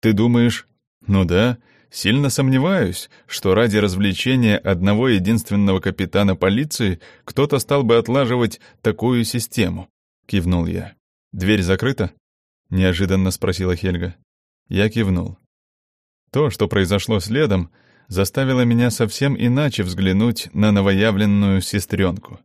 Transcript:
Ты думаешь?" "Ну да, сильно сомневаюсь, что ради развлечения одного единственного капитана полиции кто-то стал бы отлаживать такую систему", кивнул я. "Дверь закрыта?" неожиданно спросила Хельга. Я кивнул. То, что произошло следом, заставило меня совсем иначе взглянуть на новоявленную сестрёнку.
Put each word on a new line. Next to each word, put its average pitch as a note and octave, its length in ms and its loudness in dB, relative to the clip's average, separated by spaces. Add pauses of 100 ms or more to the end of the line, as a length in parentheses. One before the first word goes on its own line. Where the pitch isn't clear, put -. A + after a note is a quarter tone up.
Ты A2+ 120 2
думаешь?" A#2 560 2 (380)
"Ну G2 180 2
да, G#2 340 2 (320)
сильно C3 400 0
сомневаюсь, C3 800 0 (180)
что - 280 0
ради G#2+ 240 2
развлечения G#2 760 2
одного G2+ 520 0
единственного G2+ 720 0
капитана F#2+ 560 -2
полиции G#2 640 -2 (240)
кто-то C#3+ 340 -2
стал C#3+ 240 0
бы A#2 140 4
отлаживать A#2+ 640 0 (220)
такую A#2 420 0
систему", F#2 640 -4 (380)
кивнул F2 400 0
я. F2+ 280 -8 (380)
"Дверь G2+ 300 0
закрыта?" F#2+ 500 -2 (580)
неожиданно F#2 600 0
спросила F#2 440 -4
Хельга. F2 400 -6 (540)
Я G2+ 220 0
кивнул. F#2 480 -2 (920)
То, C#3 200 0
что G#2 180 -2
произошло G2+ 520 0
следом, G2+ 500 0 (380)
заставило B2+ 540 0
меня A#2+ 280 2
совсем A#2+ 480 -2
иначе B2+ 440 0
взглянуть F#2+ 680 0
на G#2 200 2
новоявленную G2+ 880 2
сестрёнку. - 840 -4